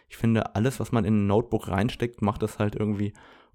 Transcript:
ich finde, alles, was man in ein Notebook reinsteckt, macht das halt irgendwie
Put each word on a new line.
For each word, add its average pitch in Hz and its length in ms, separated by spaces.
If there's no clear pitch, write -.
ich - 80
finde, 113 380
alles, 120 260
was 113 120
man 113 120
in 104 200
ein - 20
Notebook 107 420
reinsteckt, 113 540
macht 104 200
das 107 160
halt 104 160
irgendwie 104 380